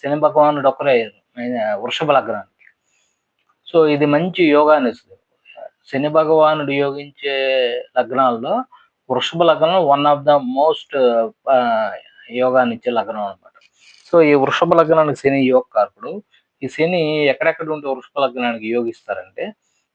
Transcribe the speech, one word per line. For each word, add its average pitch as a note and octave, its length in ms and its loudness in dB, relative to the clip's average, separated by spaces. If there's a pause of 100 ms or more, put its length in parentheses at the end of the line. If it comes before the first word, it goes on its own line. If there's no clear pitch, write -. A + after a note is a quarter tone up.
శని D3 180 -4
భగవానుడు D3 480 2
ఒక్కరే C#3 240 0
అయ్యారు, A#2 480 -4
ఆయన A#2+ 340 -4
వృషభ A#2+ 360 -6
లగ్నానికి. A2 420 -2 (1200)
So, D#3+ 140 4
ఇది D3 200 2
మంచి E3+ 380 0
యోగాన్ని D3 460 4
ఇస్తుంది. - 240 -18 (760)
శని C#3 160 -2
భగవానుడు D3+ 640 2
యోగించే C#3 600 -4 (640)
లగ్నాల్లో B2+ 680 -2 (460)
వృషభ C3 320 -2
లగ్నం E3 400 2
one C#3+ 300 2
of C#3 60 0 (100)
the D3 100 4 (200)
most, D3+ 340 0 (580)
ఆ, A#2 400 0 (400)
యోగాన్ని B2 440 0
ఇచ్చే B2 180 -6
లగ్నం A2 300 -4
అన్నమాట. G2 300 -12 (600)
So, E3+ 100 6
ఈ D3 120 4
వృషభ E3 400 0
లగ్నానికి D#3 440 2
శని C#3 220 0
యోగ B2+ 220 2 (120)
కారకుడు. A2+ 480 -4 (400)
ఈ C3 60 -10
శని D#3 580 -2
ఎక్కడెక్కడ D#3 440 -2
ఉంటే D3 180 -8
వృషభ C3 320 -8
లగ్నానికి A#2+ 480 -4
యోగిస్తారంటే, A#2 840 -6 (400)